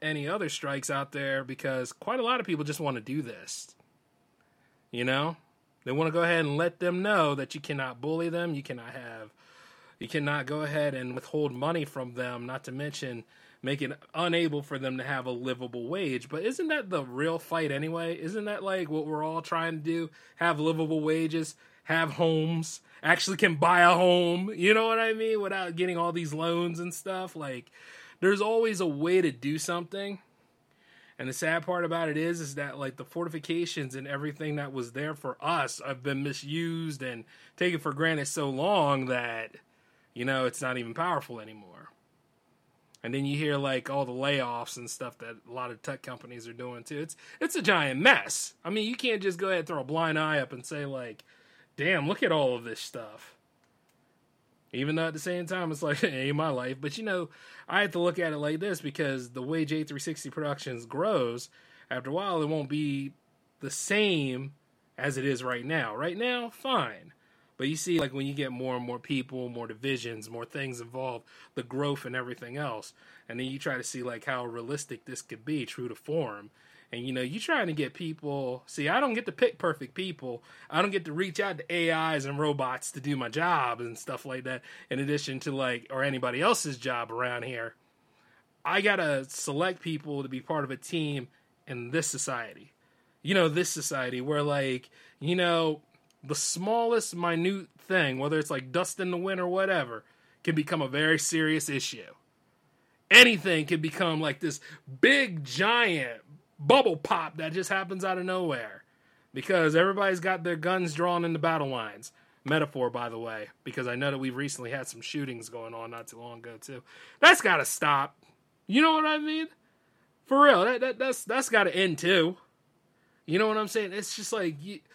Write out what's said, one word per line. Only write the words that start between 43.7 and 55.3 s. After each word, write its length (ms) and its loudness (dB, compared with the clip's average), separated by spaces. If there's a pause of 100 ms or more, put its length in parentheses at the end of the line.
all 160 0
the 80 -6
layoffs 640 -2
and 140 -12
stuff 280 -10
that 180 -14 (120)
a 40 -18
lot 180 -6
of 120 -14
tech 200 -8
companies 460 -14
are 40 -12
doing, 300 -10
too. 160 -8
It's, 180 -8 (240)
it's 160 -2
a 60 0
giant 380 4
mess. 540 4 (100)
I 60 -6
mean, 180 0
you 80 -6
can't 260 -2
just 160 0
go 80 -2
ahead 140 0
and 80 -6
throw 120 -4
a 40 -6
blind 340 0
eye 220 2
up 120 -4
and 140 -12
say, 180 -6
like, 400 -10 (520)
"Damn, 320 2
look 160 0
at 80 6
all 240 4
of 80 -10
this 160 -10
stuff." 560 -14 (1400)
Even 240 -2
though 100 0
at 60 -4
the 80 -10
same 260 -4